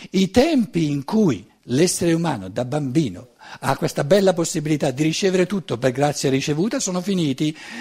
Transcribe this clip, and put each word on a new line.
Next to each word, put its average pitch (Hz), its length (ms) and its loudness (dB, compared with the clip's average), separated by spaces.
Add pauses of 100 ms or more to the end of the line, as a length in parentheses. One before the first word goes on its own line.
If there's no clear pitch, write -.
(120)
i 190 200 2
tempi 240 580 2
in 143 140 -2
cui 202 440 0 (160)
l'essere 170 500 2
umano 147 360 -2
da 120 160 -4
bambino 131 640 -2 (320)
ha 135 160 0
questa 156 260 -4
bella 190 300 4
possibilità 156 580 -2
di 127 120 -2
ricevere 185 420 2
tutto 175 320 -4
per 131 140 2
grazia 143 380 0
ricevuta 151 500 0
sono 180 220 -4
finiti. 160 540 -2 (260)